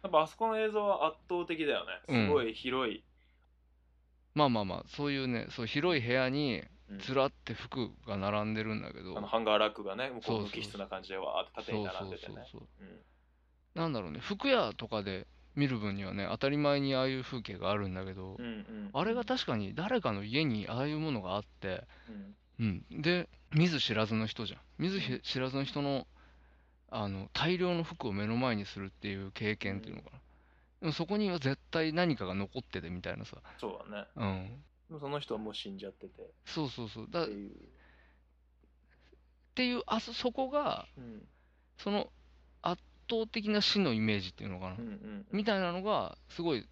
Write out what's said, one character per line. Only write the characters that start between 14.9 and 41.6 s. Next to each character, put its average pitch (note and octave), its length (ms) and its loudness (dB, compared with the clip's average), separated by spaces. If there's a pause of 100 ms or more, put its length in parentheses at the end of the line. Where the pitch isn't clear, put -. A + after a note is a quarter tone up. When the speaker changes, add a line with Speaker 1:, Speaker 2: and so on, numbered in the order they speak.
Speaker 2:
で F#2+ 240 -4 (260)
見 C#3+ 140 4
る B2+ 100 0
分 G#2 160 0
に G2 100 -4
は F#2 100 -6
ね、 G2 140 -2
当 A2 100 -2
た C3+ 100 2
り C#3+ 80 2
前 C#3+ 240 4
に C#3 160 2
あ C3 60 4
あ C3 40 2
い C3 80 0
う C3 80 -4
風 B2 200 -6
景 G2+ 160 -8
が F#2 120 0
あ G#2 60 4
る G2+ 100 2
ん F#2 80 -2
だ F#2 100 -4
け F#2+ 100 -6
ど、 F#2+ 240 -8
Speaker 1:
う A#2+ 40 -8
ん - 20 -6
う A#2 40 -6
ん - 20 -6
う A3+ 40 -6
ん。 G3+ 380 -10
Speaker 2:
あ D#3 120 0
れ A3+ 100 2
が B3 80 -2
確 B3+ 240 -2
か B2 100 0
に G2+ 180 -2
誰 A3 260 0
か B2 120 0
の G2 120 -2
家 C3 200 2
に G#2+ 240 2
あ A#2 100 -2
あ C3+ 100 0
い D3+ 40 -2
う D3+ 60 -2
も D#3 140 0
の A2 100 0
が F#2 140 -2
あ G#2+ 40 2
っ - 20 -8 (180)
て、 F#2+ 240 -4 (760)
Speaker 1:
う A#2 60 0
ん。 G2+ 260 0
Speaker 2:
う D#2+ 60 -10
ん。 D#3+ 60 -6
で、 F3 260 2 (240)
見 D#3+ 160 8
ず D3+ 120 2
知 - 140 2
ら A2 120 6
ず A2 80 0
の A2 120 2
人 G#2+ 200 -6
じ G2 80 -8
ゃ - 20 -16
ん。 - 40 -20 (180)
見 D#3+ 100 2
ず F#3+ 100 0
ひ-、 C#3 140 -2
Speaker 1:
う B2+ 40 -2
ん。 - 40 -6
Speaker 2:
知 - 180 -4
ら C3 120 0
ず C3+ 60 -2
の C#3 80 2
人 C#3+ 180 -2
の C#3 240 0 (840)
あ A2 180 -2
の、 G2 240 -4
大 E3+ 260 2
量 F3+ 160 4
の E3 80 2
服 D#3+ 260 -4
を G2+ 40 0
目 G2+ 140 2
の A2+ 100 2
前 B2 200 4
に G#2 80 -2
す - 140 -8
る G2 80 -4
っ F#2 40 -8
て - 180 -8
い G2 80 -2
う G2 160 -6
経 G#2+ 240 0
験 G2 220 -4
っ - 20 -6
て G#2+ 100 -12
い - 20 -10
う - 40 -10
の - 60 -12
か - 80 -18
な。 - 60 -18
Speaker 1:
う - 20 -16
ん。 - 20 -18 (600)
Speaker 2:
で F#3 60 -4
も D3+ 60 0
そ E3 140 -2
こ G#3 100 0
に G#3 140 2
は E3+ 80 0
絶 C3+ 200 0 (120)
対 D#3+ 220 2
何 E3 240 4
か G#2 100 -4
が F2+ 80 -2
残 G2+ 260 -2
っ - 20 -10
て - 180 -6
て D#2+ 100 -8
み F2+ 120 -6
た F2+ 80 -4
い - 80 -4
な G#2+ 60 -8
さ。 - 120 -14 (220)
Speaker 1:
そ G2 280 -6
う G2+ 40 -16
だ G#2 100 -8
ね。 G2+ 60 -10 (100)
Speaker 2:
う A#2 80 -2
ん。 F#2+ 220 0 (420)
Speaker 1:
で D#3+ 60 -12
も D3 60 -10
そ C#3+ 80 -6
の D3 120 -2
人 C#3+ 140 -4
は G#2+ 60 -4
も G#2+ 100 -6
う G2+ 40 -10
死 - 160 -8
ん G2 80 -10
じ G2+ 80 -10
ゃ G2 40 -6
っ - 20 -18
て - 140 -16
て。 - 240 -16 (160)
Speaker 2:
そ D#3+ 180 -2
う C3+ 40 -2
そ A#2+ 160 -6
う G#2+ 40 -6
そ A2 140 -10
う。 G#2+ 80 -12
だ- E3+ 140 -2
Speaker 1:
っ - 20 -4
て G#2+ 60 -6
い G2+ 140 -8
う。 - 40 -12
Speaker 2:
っ - 20 -16 (2000)
て B3+ 120 4
い B3 100 2
う、 B3 100 -2
あ、 A3 140 2
そ-、 A#3 140 -8
そ A#3+ 180 0
こ C4 180 0
が、 D4 360 0 (100)
Speaker 1:
う - 40 -14
ん。 A#3 220 -12 (560)